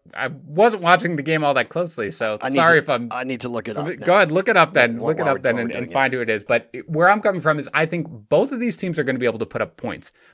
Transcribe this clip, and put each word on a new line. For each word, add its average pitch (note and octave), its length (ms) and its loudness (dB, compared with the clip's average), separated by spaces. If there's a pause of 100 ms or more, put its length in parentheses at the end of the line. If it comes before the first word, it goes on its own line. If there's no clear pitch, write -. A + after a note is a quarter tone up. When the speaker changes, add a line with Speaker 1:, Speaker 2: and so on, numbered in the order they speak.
(140)
Speaker 1:
I C3 140 -6
wasn't F3+ 540 0
watching F3 340 2
the C#3 60 -4
game D3+ 220 0
all C#3+ 100 2
that B2 160 0
closely, D#3+ 400 -6
so G#2+ 300 -4
Speaker 2:
I B2+ 100 -6
need C#3 60 -2
Speaker 1:
sorry E3 220 6
Speaker 2:
to, - 40 0
Speaker 1:
if - 80 -10
I'm A#2+ 200 -2
Speaker 2:
I B2 140 -8
need B2+ 180 -8
to B2+ 80 -6
look A#2 180 -6
it G#2+ 80 -8
up D3 100 -6
Speaker 1:
Go E3 80 -8
Speaker 2:
now. F3 220 2
Speaker 1:
ahead, F3+ 160 4
look F#3+ 160 0
it A3 80 4
up E3 160 4
then. A#2+ 260 4
Speaker 2:
Wh-, A2 40 -8
Speaker 1:
Look D#3 160 -2
it F3 40 -2
Speaker 2:
while D3+ 100 0
Speaker 1:
up - 60 -2
Speaker 2:
we're, B2+ 40 -12
Speaker 1:
then B2 140 2
Speaker 2:
while A#2+ 60 -2
Speaker 1:
and, A#2 80 -4
Speaker 2:
we're - 80 -8
Speaker 1:
and B2 80 -6
Speaker 2:
doing - 40 -14
it. - 40 -10
Speaker 1:
find C3+ 180 2
who B2+ 80 -4
it A2+ 100 -4
is. G#2+ 140 -2
But A#2 280 -2
it, - 160 -14
where E3 220 2
I'm G#3 100 4
coming F#3+ 200 0
from D3+ 180 0
is C#3 160 -10
I D#3 120 2
think E3 220 -6
both D#3+ 440 0
of A#3 80 -6
these A#3 160 -4
teams E3+ 220 -6
are C#3 60 0
gonna C3 140 -2
be A#2+ 80 -2
able A2+ 140 -2
to A2 60 -4
put - 160 -8
up - 140 -10
points. - 360 -12 (220)